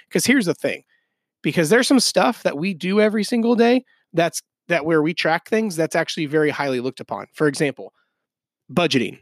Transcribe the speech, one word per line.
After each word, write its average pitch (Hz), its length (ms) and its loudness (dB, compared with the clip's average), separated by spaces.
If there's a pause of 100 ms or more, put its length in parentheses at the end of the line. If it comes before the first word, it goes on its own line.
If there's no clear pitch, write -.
'Cause - 160 0
here's 240 220 2
the 160 60 0
thing, - 300 -6 (580)
because 160 280 0
there's 240 180 4
some 269 140 4
stuff - 420 0
that 165 140 -2
we 185 160 -4
do 180 260 -2
every 214 240 2
single 233 320 0
day 233 300 2 (260)
that's, 170 300 -2 (260)
that 156 180 -2
where 160 160 2
we 156 120 -2
track 165 340 -2
things 220 300 -2
that's 160 180 -2
actually 160 300 -4
very 151 240 0
highly 131 320 -2
looked 127 180 -8
upon. - 320 -12
For 156 160 0
example, 135 460 -4 (760)
budgeting. 135 520 -2